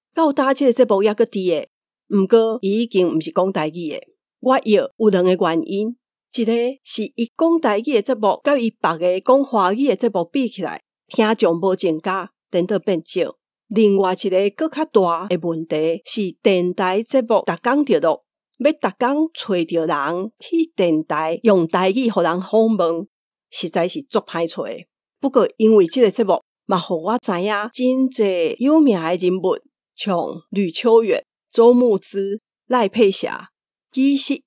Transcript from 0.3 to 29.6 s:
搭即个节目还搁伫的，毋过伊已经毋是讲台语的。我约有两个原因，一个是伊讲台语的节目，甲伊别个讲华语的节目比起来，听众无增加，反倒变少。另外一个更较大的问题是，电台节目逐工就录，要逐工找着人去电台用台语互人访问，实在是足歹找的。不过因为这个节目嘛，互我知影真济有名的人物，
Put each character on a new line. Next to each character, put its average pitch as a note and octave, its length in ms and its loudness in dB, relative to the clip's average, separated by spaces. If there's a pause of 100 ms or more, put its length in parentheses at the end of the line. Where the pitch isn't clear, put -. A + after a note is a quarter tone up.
搭 C#4 200 2
即 C#4 120 0
个 A#3+ 80 4
节 B3+ 100 4
目 G3+ 180 2
还 G#3 120 2
搁 A3 100 0
伫 F#3+ 260 -4
的， D3+ 180 -2 (420)
毋 G3 180 2
过 A3+ 340 2
伊 G3+ 200 -2
已 A#3+ 60 -4
经 F3+ 280 0
毋 D#3+ 60 -2
是 D#3 100 -10
讲 F#3 220 -2
台 D#3 140 -4
语 D#3+ 240 -8
的。 - 100 -10 (380)
我 B3+ 260 2
约 G#3 160 4 (160)
有 A3 120 4
两 F#3 140 2
个 F#3 60 4
原 E3+ 340 0
因， G#3+ 320 -4 (400)
一 A#3+ 80 -2
个 A3 100 0 (300)
是 - 200 -8 (120)
伊 A#3 220 -4
讲 E4 240 2
台 G#3 180 0
语 C4 140 -4
的 G#3+ 80 2
节 C4 120 -2
目， G#3+ 300 0
甲 C#4+ 140 2
伊 A#3 120 0
别 E3 280 -2
个 F3+ 240 0
讲 C4 200 4
华 G3+ 320 0
语 C4+ 140 0
的 G#3 80 2
节 A#3 140 -2
目 F3+ 160 -2
比 C4 240 -2
起 - 120 -12
来， C#3 200 -10 (260)
听 A3 280 0
众 E3+ 220 2
无 F#3 160 0
增 E3+ 280 -2
加， F#3+ 280 -6 (220)
反 F3+ 160 0
倒 G3+ 100 -2
变 F3 280 -2
少。 - 320 -4 (320)
另 G3+ 280 4
外 F#3+ 160 2
一 F#3+ 160 -4
个 F#3+ 200 0
更 D#4 200 -6
较 D4+ 140 -4
大 F#3 460 0
的 F3+ 120 -2
问 E3 240 -6
题 E3 400 -2
是， G3 380 -6
电 F3+ 300 2
台 F#3+ 280 -2
节 C4 200 -2
目 A3+ 240 0
逐 F#3 80 -4 (100)
工 C#4 200 0
就 G#3 160 2
录， D#3 220 0 (380)
要 C4+ 120 2
逐 A3 260 -4
工 C#4+ 360 0
找 F3+ 320 -4
着 E3 200 -2
人 E3+ 540 -4
去 E4 360 -4
电 D#3+ 280 0
台 D#3+ 400 -4
用 F#3+ 240 2
台 F#3 220 0
语 A#3 200 0
互 G3 120 -2
人 E3+ 200 0
访 A3 360 2
问， E3+ 300 -2 (420)
实 - 200 -10
在 F3 180 -2
是 E3 160 -8
足 - 160 -2
歹 E3+ 280 -6
找 D#3+ 160 -8
的。 G#2 100 -8 (460)
不 C#4 100 -2
过 B3 280 2
因 A3 180 4
为 F#3+ 120 6
这 B3+ 140 -2
个 G#3 100 4
节 A#3 120 -2
目 F#3 160 0 (260)
嘛， F#3 140 -2
互 E3 240 -6
我 G#3+ 140 -2
知 A#3 140 -6 (100)
影 G#3 100 -2 (220)
真 B3+ 360 0
济 F#3 500 0
有 D4 200 4
名 C#4 220 4
的 E3 140 -2
人 F3+ 200 0
物， F3+ 220 -2 (380)